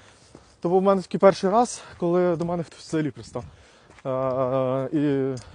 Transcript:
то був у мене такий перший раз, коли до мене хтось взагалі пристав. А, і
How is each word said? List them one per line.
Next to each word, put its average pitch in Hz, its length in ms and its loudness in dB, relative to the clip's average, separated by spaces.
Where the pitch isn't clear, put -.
то 175 80 -2
був 180 100 4
у - 20 2
мене 196 220 2
такий - 180 -6
перший 190 300 6
раз, 226 320 0
коли 175 380 0
до 160 80 -4
мене 170 180 -4
хтось - 160 -14
взагалі 156 320 -4
пристав. 117 340 -12
А, 131 880 -2
і 139 420 0